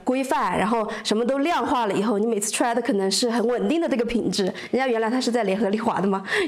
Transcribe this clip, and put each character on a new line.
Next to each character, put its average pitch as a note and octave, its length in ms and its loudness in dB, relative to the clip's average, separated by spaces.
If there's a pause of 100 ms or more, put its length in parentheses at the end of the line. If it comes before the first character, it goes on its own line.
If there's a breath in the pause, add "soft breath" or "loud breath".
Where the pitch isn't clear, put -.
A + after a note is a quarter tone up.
规 C4 220 0
范， B3+ 340 0
然 F#3+ 80 2
后 A3 220 0 (160 loud breath)
什 G#3+ 100 0
么 A3+ 80 2
都 C4+ 180 0
量 D4 260 0
化 B3+ 180 0
了 G3 80 -2
以 F3 100 0
后， G#3+ 160 0
你 G#3+ 80 0
每 A3 140 0
次 - 100 -4
出 - 140 0
来 A#3 100 0
的 B3 60 2
可 A#3+ 140 0
能 G3 160 2
是 A#3 200 0
很 A3+ 160 0
稳 G#3+ 220 0
定 D#4+ 100 2
的 E4 80 0
这 B3 120 0
个 A#3+ 80 0
品 A3+ 240 -2
质。 F#3+ 140 -2
人 - 280 -6
家 C4 160 0
原 A3+ 100 0
来 A3+ 120 0
他 B3+ 100 0
是 B3+ 100 0
在 A3+ 140 0
联 F#3+ 160 0
合 G3+ 80 2
利 G#3 100 0
华 A3+ 220 -2
的 F#3+ 80 0
嘛， G3 160 0 (240 loud breath)